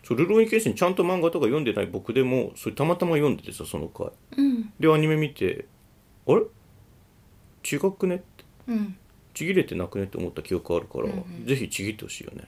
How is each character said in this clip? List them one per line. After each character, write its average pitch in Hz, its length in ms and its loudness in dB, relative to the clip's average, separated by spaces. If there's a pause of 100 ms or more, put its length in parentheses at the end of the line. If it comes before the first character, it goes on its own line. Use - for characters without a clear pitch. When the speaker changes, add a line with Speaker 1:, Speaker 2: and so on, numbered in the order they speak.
Speaker 1:
そ 123 100 -2
う、 - 20 0
ル 170 120 2
ロ 214 100 4
ー 226 60 8
ニ 220 60 0
ケ 220 60 2
ン 226 40 4
シ 226 100 2
ン 196 40 -2
ち - 80 0
ゃ 175 60 4
ん 185 60 0
と 185 80 2
漫 180 180 2
画 165 100 4
と 165 100 -2
か 127 60 4
読 139 140 2
ん 143 40 -2
で 110 80 0
な 98 100 0
い 98 40 0
僕 98 260 -8
で 131 100 4
も、 123 340 0
そ - 120 -6
れ - 60 -6
た 139 100 0
ま 170 120 2
た 180 80 0
ま 170 80 0
読 147 180 4
ん 87 60 0
で - 60 -14
て - 100 -14
さ、 - 140 -12
そ - 120 -8
の 82 100 -6
回。 - 220 -8 (260)
Speaker 2:
う 277 60 2
ん。 233 360 0
Speaker 1:
で、 160 140 6
ア 156 40 6
ニ 156 120 4
メ 156 80 4
見 151 180 -2
て、 - 320 -2 (600)
「あ 135 80 6
れ？ 233 80 4 (1200)
違 147 140 -2
く 190 280 0
ね？」 180 100 0
っ - 20 -8
て。 - 260 -18 (240)
Speaker 2:
う 233 60 -2
ん。 202 220 -4 (360)
Speaker 1:
ち 151 120 -8
ぎ 190 100 0
れ 185 80 4
て - 140 -4
な 90 100 -4
く 101 120 -6
ね？ 98 60 -2
っ 98 40 -6
て 95 100 -10
思 87 100 -4
っ - 40 -8
た 78 100 -8
記 92 140 -2
憶 85 180 -2
あ 85 60 2
る - 60 -14
か - 120 -10
ら、 - 60 -2
Speaker 2:
う - 40 -2
ん - 40 -4
う - 300 -10
ん。 113 40 -10
Speaker 1:
ぜ 135 80 2
ひ 120 140 -4
ち - 160 -6
ぎ 107 80 -4
っ 104 40 -10
て - 80 -14
ほ - 60 -14
し - 120 -12
い - 20 -14
よ - 80 -14
ね。 - 160 -14